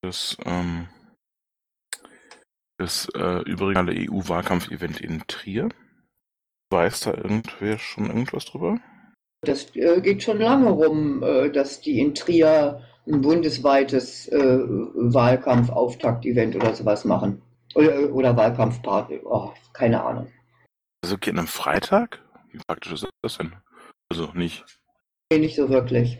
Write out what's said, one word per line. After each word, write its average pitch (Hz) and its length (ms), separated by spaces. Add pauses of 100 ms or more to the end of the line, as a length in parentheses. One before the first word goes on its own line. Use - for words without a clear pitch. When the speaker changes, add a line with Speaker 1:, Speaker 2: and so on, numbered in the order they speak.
Speaker 1:
Das, - 420
ähm, 87 440 (1900)
das, - 360
äh, 90 280
überregionale 92 520
E-U-Wahlkampf-Event 87 1040
in 80 260
Trier. 113 420 (1040)
Weiß 87 280
da 101 140
irgendwer 104 640
schon - 280
irgendwas 120 400
drüber? 180 320 (640)
Speaker 2:
Das, - 340
äh, 175 240
geht 196 220
schon 214 160
lange 240 320
rum, 151 520
äh, 143 280
dass 139 300
die 139 200
in 143 140
Trier 156 720 (200)
ein 151 140
bundesweites, 139 1080
äh, - 100
Wahlkampf-Auftakt-Event 120 2250
oder 110 180
sowas 104 300
machen. 101 380 (320)
Oder, 143 380
oder 127 240
Wahlkampfparty. 110 880
Oh, - 280 (200)
keine 117 300
Ahnung. 120 300 (720)
Speaker 1:
Also 95 140
geht 87 160
an 87 60
einem 80 80
Freitag? - 760 (280)
Wie - 160
praktisch 82 260
ist 76 140 (160)
das - 160
denn? 85 160 (540)
Also 82 260
nicht. 87 300 (680)
Speaker 2:
Nee, 156 60
nicht 156 160
so 139 140
wirklich. 123 520